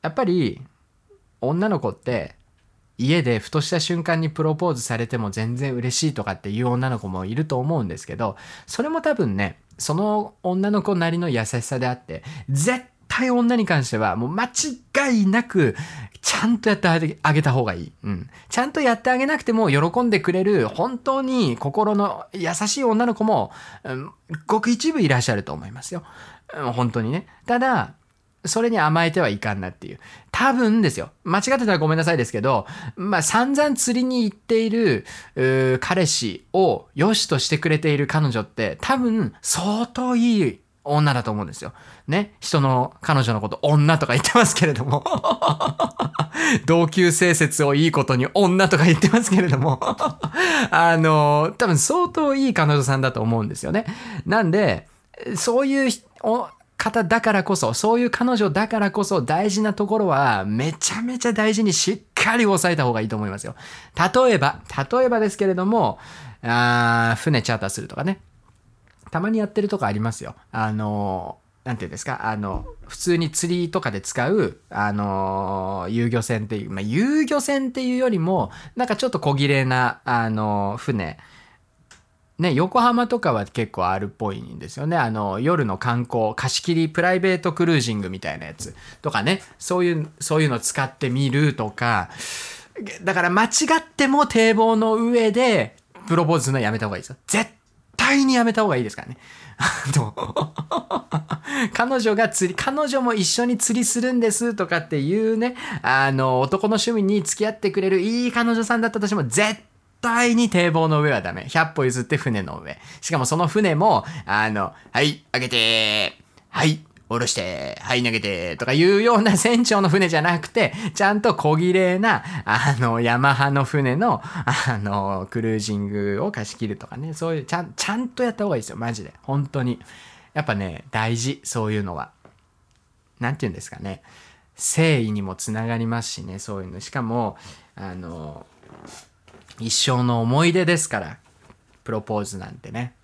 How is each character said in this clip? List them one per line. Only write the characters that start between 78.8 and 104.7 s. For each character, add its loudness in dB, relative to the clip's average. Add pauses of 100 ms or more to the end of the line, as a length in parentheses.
ん -10
か -2
ち -2
ょ 0
っ 0
と -4
小 2
綺 2
麗 4
な、 0
あ 0
の、 -2
船。 -4 (1200)
ね、 0
横 2
浜 4
と -2
か 0
は 0
結 -4
構 -2
あ 0
る -4
っ -6
ぽ -6
い -10
ん -14
で -16
す -14
よ -4
ね。 0
あ 0
の、 -4
夜 0
の -4
観 -2
光、 -2
貸 -4
し -2
切 0
り 2
プ -4
ラ 2
イ 0
ベ 2
ー -4
ト -4
ク 0
ル 4
ー 4
ジ -2
ン -2
グ -6
み -10
た -8
い -12
な -12
や -14
つ -14 (280)
と -4
か 2
ね。 0 (200)
そ -2
う 2
い 2
う、 -4
そ 0
う 4
い 4
う 2
の 0
使 -4
っ -4
て -4
み 0
る 2
と -4
か。 0 (920)
だ 0
か 2
ら 4
間 4
違 -2 (300)
っ -4 (120)
て 2
も 4
堤 4
防 4
の 2
上 4
で 2 (320)
プ 4
ロ 4
ポ 4
ー 4
ズ -2
す 0
る 0
の 2
は 0
や 0
め -2
た -4
方 -4
が -6
い -8
い -16
で -16
す -16
よ。 -14 (120)
絶 0 (480)
対 4
に 4
や 4
め 2
た 2
方 2
が 2
い 0
い -2
で -6
す -16
か -12
ら -14
ね。 -14 (400)
あ -4 (320)
の、 0 (840)
<laughs> -6
彼 0
女 2
が 2
釣 0
り、 -4
彼 -2
女 0
も 0
一 2
緒 0
に 0
釣 0
り 0
す 0
る 0
ん 2
で 2
す -2
と -4
か -2